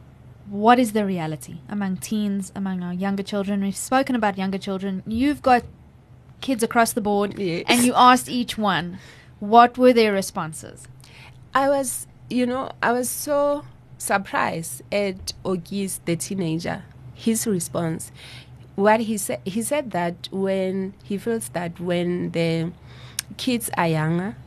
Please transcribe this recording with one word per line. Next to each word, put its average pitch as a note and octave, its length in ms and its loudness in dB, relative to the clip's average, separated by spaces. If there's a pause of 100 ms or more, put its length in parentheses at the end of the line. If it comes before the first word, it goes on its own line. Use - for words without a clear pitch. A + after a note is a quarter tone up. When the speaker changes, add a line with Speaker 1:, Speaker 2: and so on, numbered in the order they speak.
(480)
Speaker 1:
what G#3+ 300 6
is A3+ 140 4
the G#3+ 120 2
reality E3+ 540 -4 (100)
among G3 300 -2
teens, G3+ 580 -2
among F#3+ 260 -4
our F3 120 -6
younger G3 280 -2
children? G3+ 380 -2
We've G3 160 -2
spoken C4+ 400 0
about G#3 220 0
younger F#3+ 180 -2
children. F#3+ 500 -6
You've C4 360 0
got B3 220 6 (760)
kids B3 220 -2
across A3+ 320 2
the A3+ 80 -2
board, G3+ 360 0
Speaker 2:
Yes. F3 300 -4
Speaker 1:
and A#3+ 160 6
you B3 100 4
asked B3 360 6
each B3 260 -4
one, F3+ 400 0 (420)
what A#3 380 8
were B3+ 160 8
their A3 220 6
responses? E3+ 720 -6 (680)
Speaker 2:
I C4+ 140 4
was, C#4 380 -2 (240)
you B3 160 0
know, B3+ 240 -4 (120)
I A#3 100 2
was B3 180 -2
so C#4+ 560 -2 (320)
surprised G3+ 840 -2 (100)
at G3 440 -4 (100)
Ogis, F#3+ 640 -4
the E3+ 100 0
teenager, E3+ 680 -4 (280)
his A3+ 340 -2
response. E3+ 680 -4 (640)
What G#3+ 240 4
he A3 180 -2
sa-, - 260 -6
he F#3 160 -4
said C4+ 300 -2
that F3 420 -4
when F#3+ 600 -2 (100)
he G3 140 -4
feels A3+ 320 -4
that E3+ 280 -6
when F3 520 -2
the E3 420 0 (640)
kids A#3+ 400 -2
are F3 120 2
younger E3 480 0 (100)